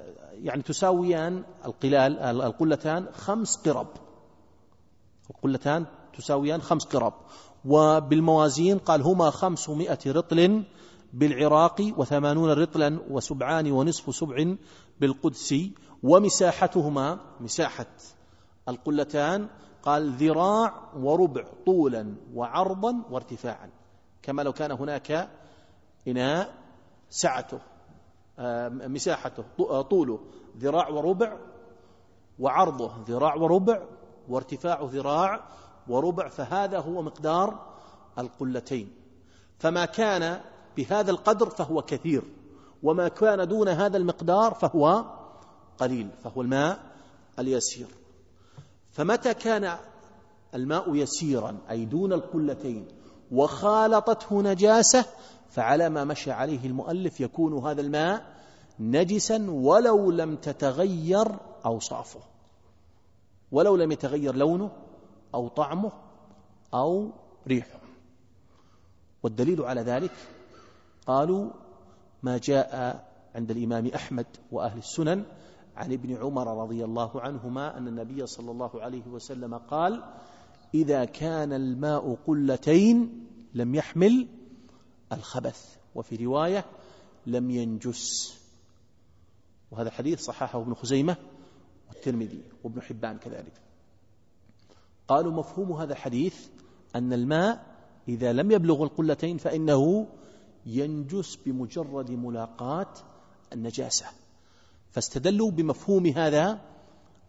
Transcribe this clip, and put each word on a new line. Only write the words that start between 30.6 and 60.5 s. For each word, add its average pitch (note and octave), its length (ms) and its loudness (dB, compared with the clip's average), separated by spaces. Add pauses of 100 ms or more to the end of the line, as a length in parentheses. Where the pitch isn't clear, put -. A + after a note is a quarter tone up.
وربع F3+ 480 0 (1040)
وعرضه C3+ 520 0 (160)
ذراع C#3 280 0
وربع F#3 460 4 (480)
وارتفاعه C3+ 640 -4
ذراع D#3 500 0 (440)
وربع، D#3 420 0
فهذا F#3 500 -4
هو E3 220 -6
مقدار E3 640 -2 (520)
القلتين. B2 720 -6 (640)
فما E3+ 280 0
كان F#3 560 0 (360)
بهذا F#3+ 340 2
القدر G#3 380 2
فهو D#3 320 -4
كثير، C#3+ 420 -2 (600)
وما E3+ 240 2
كان G3 400 2
دون G#3+ 200 2
هذا F#3+ 300 2
المقدار F3+ 560 2
فهو E3+ 520 4 (720)
قليل، B2 320 -4 (140)
فهو B2 180 -8
الماء C#3 380 0 (600)
اليسير. B2+ 480 -4 (1040)
فمتى A3+ 420 0
كان G#3 440 -2 (800)
الماء D3+ 400 -2
يسيراً، C3 600 -2 (120)
أي A2+ 160 -4
دون F3+ 280 -2
القلتين، C#3+ 720 -4 (440)
وخالطته G3+ 1080 4
نجاسة، G#3 640 6 (440)
فعلى C#3+ 400 2
ما D3+ 140 -2
مشى C#3+ 280 -4
عليه C3 340 -4
المؤلف E3 560 -4
يكون D3 460 -2
هذا D3 140 -2
الماء D#3 580 -2 (400)
نجساً F#3 720 0
ولو F#3+ 600 6
لم D#3+ 240 -2
تتغير E3 920 0 (380)